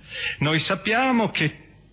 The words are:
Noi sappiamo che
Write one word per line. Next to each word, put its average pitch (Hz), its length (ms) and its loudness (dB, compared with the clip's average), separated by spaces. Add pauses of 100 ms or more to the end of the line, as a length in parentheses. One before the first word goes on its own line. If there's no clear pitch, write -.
(400)
Noi 156 180 2
sappiamo 226 720 2
che - 280 -2 (340)